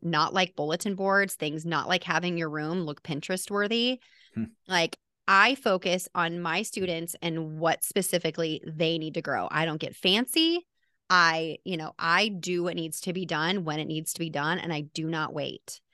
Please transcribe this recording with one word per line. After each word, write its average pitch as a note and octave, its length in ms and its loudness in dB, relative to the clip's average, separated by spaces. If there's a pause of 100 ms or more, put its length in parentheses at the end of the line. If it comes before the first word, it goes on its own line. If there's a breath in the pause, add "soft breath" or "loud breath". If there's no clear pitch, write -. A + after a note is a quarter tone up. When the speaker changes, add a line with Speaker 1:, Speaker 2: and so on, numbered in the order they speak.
Speaker 1:
not D#3+ 320 2
like F#3 220 2
bulletin D#3+ 400 -2
boards, G3 400 2
things D#3 280 -4
not D#3+ 240 0
like F3+ 160 2
having E3+ 360 0
your D#3+ 100 -2
room D#3 360 -2
look D3 180 -8
Pinterest E3+ 480 -4
worthy. A#3 480 0 (340 soft breath)
Speaker 2:
Hmm. A3+ 120 -4 (220)
Speaker 1:
Like, E3+ 300 2 (300)
I G3+ 260 8
focus F#3 640 0
on F3 260 -2
my E3+ 220 -2
students E3+ 580 -4
and D#3+ 380 -4
what D#3+ 240 2
specifically E3 840 0
they D#3+ 320 0
need D#3 160 -4
to D#3 80 -2
grow. A2+ 300 -2
I D#3 140 2
don't D#3 140 -2
get C#3+ 160 -8
fancy. D#4+ 720 2 (420)
I, E3 580 4
you F3+ 120 -4
know, D#3+ 220 -8
I F3+ 300 4
do F3 340 -2
what F3 120 -2
needs D#3+ 260 -6
to F#3 120 -4
be F3+ 140 -4
done E3+ 360 0
when D3+ 160 -2
it D3+ 60 -4
needs D#3 280 -4
to - 60 -8
be E3 120 -4
done, D3+ 260 0
and E3 160 -4
I D3+ 80 -4
do D#3 260 -6
not D#3+ 280 -4
wait. - 460 -8 (120 soft breath)